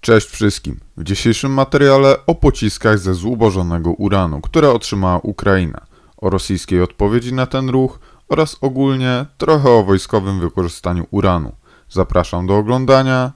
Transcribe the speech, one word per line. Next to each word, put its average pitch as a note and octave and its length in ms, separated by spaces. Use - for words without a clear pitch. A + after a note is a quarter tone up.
Cześć A2 180
wszystkim. - 520
W E2 60
dzisiejszym A#2 500
materiale C3+ 600
o E3+ 100
pociskach A2 640
ze F#2 140
zubożonego F2+ 800
uranu, F#2 500
które D3+ 300
otrzymała F#2+ 480
Ukraina, F#2+ 600
o - 120
rosyjskiej F2+ 520
odpowiedzi A2+ 520
na C3 120
ten C3 240
ruch C3 300
oraz - 320
ogólnie C3 640
trochę D3 320
o A#2 140
wojskowym G2 560
wykorzystaniu F2 720
uranu. F2+ 400
Zapraszam F2+ 580
do G2 100
oglądania B2+ 800